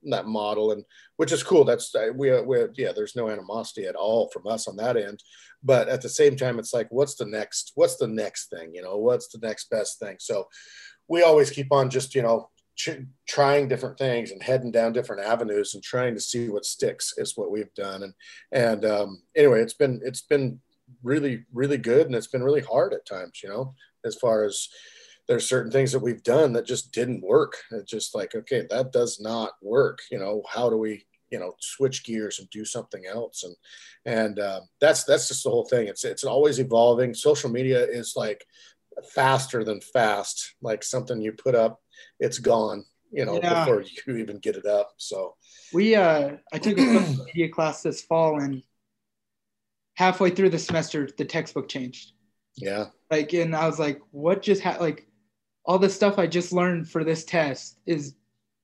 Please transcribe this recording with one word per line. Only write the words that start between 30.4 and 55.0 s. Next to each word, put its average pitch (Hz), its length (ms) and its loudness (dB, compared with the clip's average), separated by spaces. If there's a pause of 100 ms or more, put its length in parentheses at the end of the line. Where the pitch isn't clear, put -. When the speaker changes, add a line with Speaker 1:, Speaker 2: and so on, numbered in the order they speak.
Speaker 1:
how 120 200 0
do 113 80 2
we, 107 280 -4 (240)
you 113 100 -8
know, 90 220 -10
switch 131 420 -4
gears 110 360 -8
and 95 100 -20
do 107 160 -12
something 104 400 -12
else? 107 380 -10
And, 87 120 -16 (480)
and, 110 360 -2
uh, 98 220 -6 (200)
that's, 147 240 4
that's 147 240 4
just 135 140 -6
the 135 80 0
whole 120 160 2
thing. 117 200 2
It's, - 160 -10
it's 107 220 -6
always 135 340 4
evolving. 120 540 4
Social 143 380 2
media 123 340 2
is, 117 320 -6
like, 110 260 -4 (720)
faster 131 500 2
than 107 160 -4
fast, 104 800 -2
like, 110 220 -4
something 127 380 -4
you 107 120 -4
put 123 220 0
up, 113 240 2 (400)
it's 117 200 -2
gone, 110 440 2 (300)
you 143 100 -2
know, 101 180 -2
Speaker 2:
Yeah. 175 240 2
Speaker 1:
before 110 180 4 (240)
you 127 100 -4
even 110 220 -8
get 104 180 -4
it 95 80 -12
up. 104 320 0
So 95 380 -8 (360)
Speaker 2:
We, 208 240 4
uh, 156 420 2 (140)
I 160 60 -6
took 202 220 0
a - 40 6
Speaker 1:
<clears throat> - 0 -
Speaker 2:
social 190 500 2
media 165 160 0
class 156 340 -2
this 147 180 -4
fall, 160 400 2
and 139 220 -6 (1300)
halfway 185 320 4
through 185 200 4
the 165 100 0
semester, 156 480 -2 (100)
the 147 80 -4
textbook 147 440 -6
changed. - 440 -10 (420)
Speaker 1:
Yeah. 101 320 -6 (220)
Speaker 2:
Like, 151 240 0
and 165 220 0
I 156 120 0
was 151 120 -2
like, 147 220 -2 (100)
"What 170 300 0
just 196 200 2
ha-, 180 180 -2
like, 156 280 -2 (580)